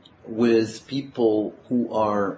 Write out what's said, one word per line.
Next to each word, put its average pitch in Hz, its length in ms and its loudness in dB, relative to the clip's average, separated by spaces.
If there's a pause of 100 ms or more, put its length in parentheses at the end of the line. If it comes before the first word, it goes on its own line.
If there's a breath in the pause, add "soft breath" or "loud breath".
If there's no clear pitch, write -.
(280)
with 113 600 2
people 113 640 -2 (160)
who 120 220 -2
are 104 460 0